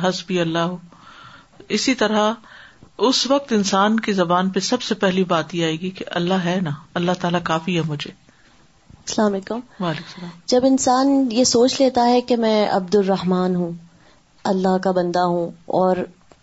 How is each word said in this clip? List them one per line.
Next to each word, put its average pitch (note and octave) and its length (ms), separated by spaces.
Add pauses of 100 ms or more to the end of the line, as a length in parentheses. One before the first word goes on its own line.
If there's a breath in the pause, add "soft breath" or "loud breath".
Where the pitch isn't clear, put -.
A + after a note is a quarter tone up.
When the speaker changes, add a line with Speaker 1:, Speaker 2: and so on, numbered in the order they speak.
Speaker 1:
حسبی F#3 320
اللہ، E3+ 360 (920 loud breath)
اسی G#3+ 260
طرح G#3+ 380 (680 loud breath)
اس B3+ 280
وقت C#4 260
انسان G#3 480
کی A3 120
زبان F#3 380
پہ F#3+ 100
سب B3 220
سے - 120
پہلی F#3+ 300
بات E3 300
یہ E3+ 100
آئے D#3+ 160
گی F#3 100
کہ - 200
اللہ F3+ 340
ہے F3 180
نا، D#3 80 (240)
اللہ F3 260
تعالیٰ F3 240
کافی E3+ 320
ہے D#3+ 100
مجھے۔ D3 240 (800 soft breath)
Speaker 2:
السلام - 420
علیکم۔ G3 280 (200)
Speaker 1:
وعلیکم E3+ 260
السلام۔ F3 400
Speaker 2:
جب B3 200
انسان C4+ 640
یہ A#3 140
سوچ B3 360
لیتا B3 280
ہے B3 120
کہ B3 160
میں A3 340
عبد F#3 240
الرحمن F#3 600
ہوں، F3 160 (720 soft breath)
اللہ F#3+ 400
کا G3 60
بندہ F3+ 420
ہوں F3 180 (240)
اور F#3 220 (460)